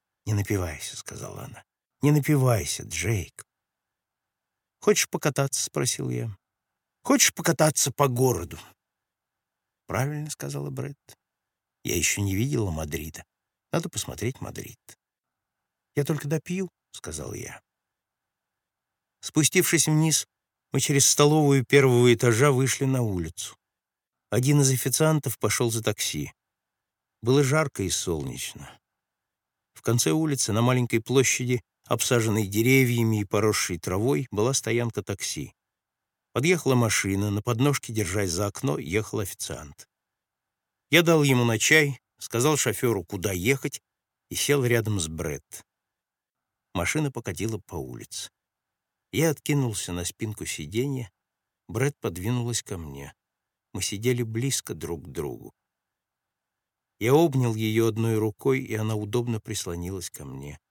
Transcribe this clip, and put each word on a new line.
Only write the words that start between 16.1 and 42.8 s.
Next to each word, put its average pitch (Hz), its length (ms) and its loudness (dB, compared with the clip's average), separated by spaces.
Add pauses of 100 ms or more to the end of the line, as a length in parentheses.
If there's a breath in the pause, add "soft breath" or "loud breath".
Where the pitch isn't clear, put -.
допью», — 175 420 -6 (220)
сказал 78 420 -12
я. - 280 -12 (1600)
Спустившись 165 680 2
вниз, 156 400 2 (440)
мы 139 80 2
через 143 260 2
столовую 147 600 6
первого 123 480 8
этажа 120 380 4
вышли 131 340 0
на 131 160 0
улицу. 92 540 -6 (760)
Один 135 320 4
из 135 100 6
официантов 143 640 0
пошёл 113 340 0
за 110 120 -4
такси. 80 500 -4 (880)
Было 131 220 4
жарко 139 400 0
и 90 60 -2
солнечно. - 880 -6 (920)
В - 80 -20
конце 120 300 2
улицы, 156 420 0
на 110 80 2
маленькой 123 400 2
площади, 123 600 2 (240)
обсаженной 110 600 2
деревьями 117 760 4
и 101 40 -2
поросшей 101 520 0
травой, 120 540 -2
была 113 220 0
стоянка 117 500 -2
такси. - 500 -8 (800)
Подъехала 147 420 2
машина, 104 560 0
на 104 100 -2
подножке, 123 520 0
держась 98 380 -2
за 98 160 -2
окно, 73 300 -4
ехал 98 420 -4
официант. - 680 -10 (1040)
Я 160 120 6
дал 165 220 6
ему 127 220 4
на 113 120 2
чай, 147 440 4 (180)
сказал 135 380 0
шофёру, 107 480 0